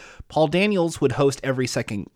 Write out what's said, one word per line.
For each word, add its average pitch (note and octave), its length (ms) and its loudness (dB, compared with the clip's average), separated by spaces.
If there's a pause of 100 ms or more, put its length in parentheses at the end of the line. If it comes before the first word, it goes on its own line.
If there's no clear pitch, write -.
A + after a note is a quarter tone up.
(280)
Paul D#3 200 2
Daniels F3 520 0
would C3 120 2
host C#3 320 2
Every B2+ 240 -2
Second A2 480 -4